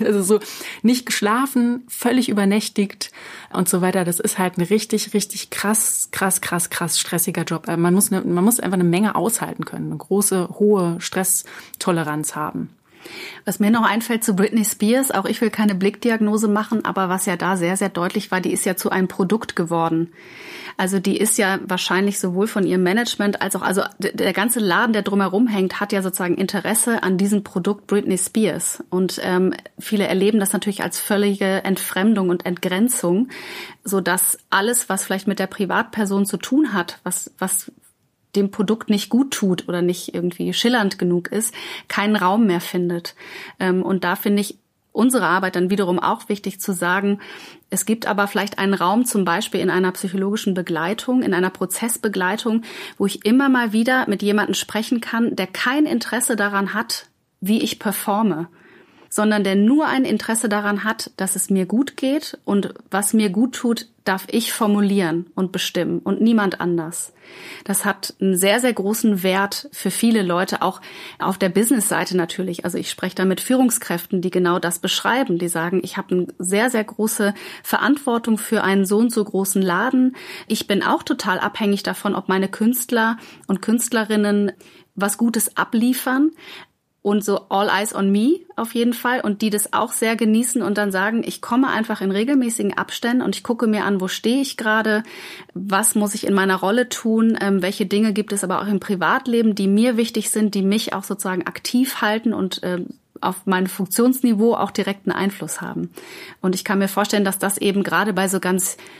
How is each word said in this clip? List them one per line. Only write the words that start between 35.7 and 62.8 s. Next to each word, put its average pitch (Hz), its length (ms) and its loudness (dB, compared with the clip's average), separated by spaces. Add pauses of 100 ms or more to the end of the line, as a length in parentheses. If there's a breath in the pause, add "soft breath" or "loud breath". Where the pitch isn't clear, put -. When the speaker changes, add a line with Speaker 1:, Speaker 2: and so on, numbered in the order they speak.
Speaker 2:
zu 196 140 -2
tun 262 340 0
hat, 180 320 -4
was, - 340 -6
was - 320 -4 (640)
dem 196 160 2
Produkt 214 400 -2
nicht 208 200 0
gut 269 200 2
tut - 380 -2
oder 175 120 -2
nicht 175 320 -2
irgendwie 180 400 -2
schillernd 233 460 0
genug 175 320 0
ist, 220 240 -2 (320 loud breath)
keinen 214 300 0
Raum 202 300 4
mehr 175 140 2
findet. 175 540 -4 (460 loud breath)
Ähm, 185 240 2
und 190 180 0
da 180 140 0
finde 202 240 2
ich - 180 -6 (320)
unsere 240 360 2
Arbeit 180 300 2
dann 180 140 2
wiederum 190 280 2
auch - 300 -2
wichtig 202 320 -6
zu - 120 -4
sagen, 196 480 0 (500 loud breath)
es 190 140 -2
gibt 226 220 -2
aber 202 220 0
vielleicht 202 300 -2
einen 196 160 2
Raum, 190 300 2
zum 208 200 0
Beispiel 180 360 0
in 180 100 2
einer 180 200 2
psychologischen 196 640 -2
Begleitung, 180 680 0
in 190 120 2
einer 185 160 2
Prozessbegleitung, 214 1120 -2 (340 loud breath)
wo 196 100 0
ich - 180 -4
immer 262 240 6
mal 240 240 4
wieder 240 360 2
mit 196 140 -2
jemandem 202 320 2
sprechen 220 460 -2
kann, 226 340 0
der 185 140 -2
kein 294 380 0
Interesse 240 500 -2
daran 202 380 0
hat, 226 320 -4 (340)
wie 208 200 2
ich - 200 -4
performe, 196 680 0 (600 soft breath)
sondern 208 340 2
der 190 100 2
nur 247 320 6
ein 262 180 2
Interesse 226 440 0
daran 208 340 0
hat, 220 340 -4
dass 190 200 -2
es - 140 -4
mir 190 160 2
gut 220 300 0
geht 277 480 -2
und 196 300 0 (160)